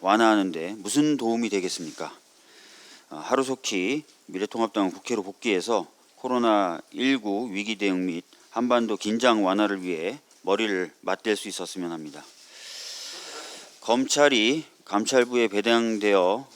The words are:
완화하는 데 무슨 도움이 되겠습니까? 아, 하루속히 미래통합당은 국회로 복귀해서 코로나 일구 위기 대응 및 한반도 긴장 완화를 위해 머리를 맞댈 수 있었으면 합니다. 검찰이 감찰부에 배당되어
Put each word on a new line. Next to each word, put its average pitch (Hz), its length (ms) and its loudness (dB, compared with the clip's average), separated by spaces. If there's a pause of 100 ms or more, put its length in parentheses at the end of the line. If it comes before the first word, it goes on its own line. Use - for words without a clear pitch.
완화하는 104 500 4
데 82 280 -8
무슨 143 380 2
도움이 117 320 -2
되겠습니까? 87 600 -4 (1000)
아, 76 80 -16
하루속히 123 840 -2 (220)
미래통합당은 101 680 -2
국회로 110 320 -4
복귀해서 104 640 -2 (280)
코로나 110 680 0 (100)
일구 117 600 -2
위기 104 260 -4
대응 95 280 0
및 90 200 -4 (240)
한반도 117 480 0
긴장 113 480 2
완화를 98 380 0
위해 90 360 -4 (220)
머리를 98 500 0 (100)
맞댈 95 340 -2
수 107 120 -8
있었으면 90 440 -8
합니다. 76 320 -12 (1600)
검찰이 135 840 4 (200)
감찰부에 120 600 2
배당되어 104 1080 2